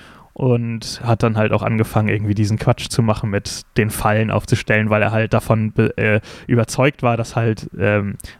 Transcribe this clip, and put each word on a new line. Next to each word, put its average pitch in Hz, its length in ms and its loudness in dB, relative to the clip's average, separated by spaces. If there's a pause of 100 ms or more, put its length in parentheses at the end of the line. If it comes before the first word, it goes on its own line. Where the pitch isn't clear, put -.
(340)
und 117 680 -2
hat 117 200 0
dann 113 160 2
halt 107 140 2
auch 107 100 0
angefangen, 110 480 0
irgendwie 104 240 0
diesen 107 240 0
Quatsch - 320 0
zu - 120 -2
machen, 110 280 0
mit - 320 -4 (160)
den 107 100 4
Fallen 107 420 0
aufzustellen, 107 600 0
weil 107 100 2
er 104 120 0
halt 110 200 0
davon 110 400 0
be-, - 240 0
äh, 107 240 2 (260)
überzeugt 127 560 0
war, 120 140 2
dass 113 200 -4
halt, 113 420 -2
ähm, 101 380 0 (240)